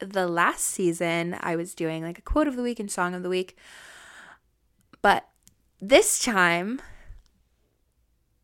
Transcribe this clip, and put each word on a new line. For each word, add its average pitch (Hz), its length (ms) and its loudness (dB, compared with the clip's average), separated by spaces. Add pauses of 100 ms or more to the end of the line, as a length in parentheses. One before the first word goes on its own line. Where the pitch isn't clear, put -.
the 190 260 -2
last 175 380 0
season, 170 760 0
I 170 160 -2
was 170 180 -8
doing, 160 280 -4
like, 165 160 -10
a - 40 -20
quote 302 260 0
of 262 80 -4
the 247 60 -4
week 240 180 -4
and 202 100 -8
song 180 240 -2
of 180 80 -8
the 180 60 -6
week. 185 280 -4 (1400)
But 196 260 4 (540)
this 262 380 6
time, 190 640 0 (1600)